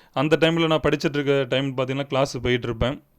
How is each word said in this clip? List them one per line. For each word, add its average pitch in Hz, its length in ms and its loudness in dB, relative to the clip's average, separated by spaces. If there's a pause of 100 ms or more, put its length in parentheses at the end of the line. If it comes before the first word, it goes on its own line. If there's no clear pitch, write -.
(120)
அந்த 151 280 2
டைம்ல 165 260 2
நான் 156 220 2
படிச்சிட்டு 147 260 -2
இருக்க 139 340 0
டைம் 131 280 -2
பார்த்தீங்கன்னா, 135 260 -4
கிளாஸ் 135 400 0
போயிட்டு 123 240 0
இருப்பேன். 120 360 -2 (160)